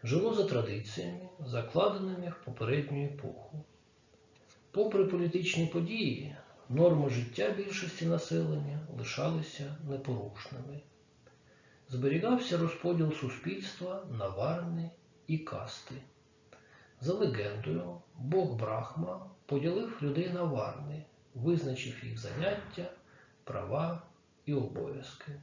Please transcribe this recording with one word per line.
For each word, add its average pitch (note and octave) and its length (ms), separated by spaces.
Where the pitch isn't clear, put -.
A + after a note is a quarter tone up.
жило F3 300
за G3+ 100
традиціями, A#2+ 840
закладеними F3+ 880
в - 160
попередню C#3 600
епоху. - 600
Попри G3+ 340
політичні F3 640
події, E3+ 680
норми D3 400
життя A#2+ 400
більшості F#3+ 560
населення D#3 840
лишалися D3 800
непорушними. C3 920
Зберігався E3+ 680
розподіл E3 540
суспільства F#3 1000
на G#2 160
варни E3 640
і D#3+ 100
касти. - 580
За D3+ 120
легендою, D#3 880
бог D3 400
Брахма A#2 760
поділив F3 560
людей D3 280
на F3 140
варни, D3 640
визначив B2+ 720
їх A2+ 120
заняття, F3+ 720
права C#3 580
і D3 80
обов'язки. - 800